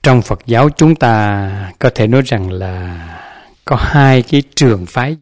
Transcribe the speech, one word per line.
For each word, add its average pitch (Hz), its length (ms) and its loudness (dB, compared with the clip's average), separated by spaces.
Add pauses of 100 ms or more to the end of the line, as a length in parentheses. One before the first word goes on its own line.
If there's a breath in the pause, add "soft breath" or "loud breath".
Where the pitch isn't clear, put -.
Trong 127 200 4
Phật - 240 -8
giáo 120 240 2
chúng 156 240 2
ta 101 840 -2
có 127 160 0
thể 110 120 0
nói 131 160 2
rằng 98 280 -4
là 90 960 -12 (200)
có 135 160 0
hai 135 420 4
cái 143 200 0 (120)
trường 107 320 0
phái 139 360 -6